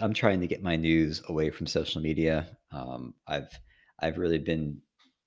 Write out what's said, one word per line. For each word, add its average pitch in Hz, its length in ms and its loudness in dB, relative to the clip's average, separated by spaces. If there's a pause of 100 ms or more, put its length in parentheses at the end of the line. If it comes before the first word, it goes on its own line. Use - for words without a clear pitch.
I'm 110 120 2
trying 101 260 4
to 90 80 -2
get - 160 -4
my 85 140 2
news 80 500 4
away 78 220 0
from - 180 -6
social 78 340 -2
media. 80 560 0 (140)
Um, 64 420 -10 (140)
I've, 71 220 -6 (500)
I've 80 180 -2
really 82 220 2
been 78 420 -2 (440)